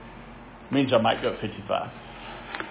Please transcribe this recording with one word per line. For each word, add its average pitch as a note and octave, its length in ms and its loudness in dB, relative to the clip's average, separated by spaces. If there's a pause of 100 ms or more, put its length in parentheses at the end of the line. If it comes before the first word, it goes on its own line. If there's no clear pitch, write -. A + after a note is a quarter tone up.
(720)
Means C3 220 6
I A2+ 40 12
might A2+ 220 4
go A2+ 200 0
fifty-five. - 500 -2 (800)